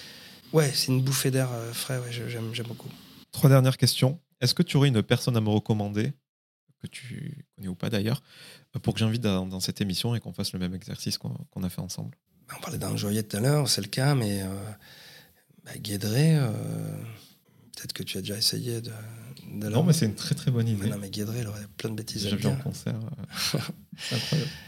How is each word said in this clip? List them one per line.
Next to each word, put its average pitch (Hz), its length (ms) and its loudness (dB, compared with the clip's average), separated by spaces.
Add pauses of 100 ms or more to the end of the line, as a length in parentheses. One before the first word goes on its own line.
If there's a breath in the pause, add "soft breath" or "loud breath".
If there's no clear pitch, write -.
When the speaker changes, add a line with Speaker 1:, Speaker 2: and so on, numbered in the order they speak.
(520 loud breath)
Speaker 1:
Ouais, 151 220 6
c'est - 140 0
une 131 120 4
bouffée 135 300 2
d'air, 131 200 2
euh, 117 220 -6
frais, 127 260 -4
ouais, 123 140 -8
je, 120 160 -6
j'aime, 113 240 -6
j'aime 117 140 -6
beaucoup. - 240 -12 (420)
Speaker 2:
Trois - 160 8
dernières 131 300 8
questions. 131 420 4 (220)
Est-ce 123 100 4
que - 100 4
tu 175 140 2
aurais 143 120 6
une 110 140 4
personne 120 360 2
à - 20 4
me 107 80 2
recommander, 104 640 2 (680)
que - 40 -8
tu - 680 -12
connais 95 140 -10
ou 92 60 -6
pas 98 140 -6
d'ailleurs, 110 340 0 (520 loud breath)
euh, - 40 -6
pour - 140 2
que 98 80 -2
j'invite 113 220 2
dans, 92 240 2
dans 92 140 -6
cette - 200 -4
émission 104 340 0
et 110 60 -2
qu'on - 140 -10
fasse - 180 -4
le 95 60 -4
même 92 160 -2
exercice - 420 -6
qu'on, - 180 -6 (160)
qu'on 95 120 -8
a 90 80 -2
fait - 100 -8
ensemble ? 107 380 -10 (360)
Speaker 1:
On - 60 -14
parlait - 160 -8
d'Alain 104 220 -4
Joyet 107 240 0
tout 101 160 -4
à - 20 0
l'heure, 143 280 4
c'est - 120 2
le - 80 -4
cas, 139 260 4
mais, 101 280 0
euh, 95 60 -4 (1160 loud breath)
bah, - 140 -16
Guédré, 110 580 2
euh, 131 140 2 (1200 loud breath)
peut-être - 180 -12
que - 100 -8
tu - 160 -8
as - 20 -4
déjà 101 160 -4
essayé 113 440 -2
de, 117 120 -10 (600)
de 104 160 -4
Speaker 2:
Non, 110 120 4
Speaker 1:
le 170 80 6
Speaker 2:
mais 165 40 10
c'est - 140 2
une 101 80 0
très, - 200 -4
très - 160 -2
bonne 117 180 2
idée. 101 160 0
Speaker 1:
Mais 107 60 0
non, 104 80 -4
mais 101 120 -8
Guédré, 107 300 -4
il 117 80 -4
aurait 104 180 -10 (100)
plein 113 140 -4
de 110 60 -6
bêtises 110 260 -6
Speaker 2:
J'ai 101 120 0
Speaker 1:
à - 20 2
Speaker 2:
vu 104 100 0
en 135 40 4
Speaker 1:
dire. - 120 0
Speaker 2:
concert, - 320 -4
euh, - 640 -4
Speaker 1:
<laughs> - 400 -10
Speaker 2:
c'est - 160 -6
incroyable. 143 360 0 (180 loud breath)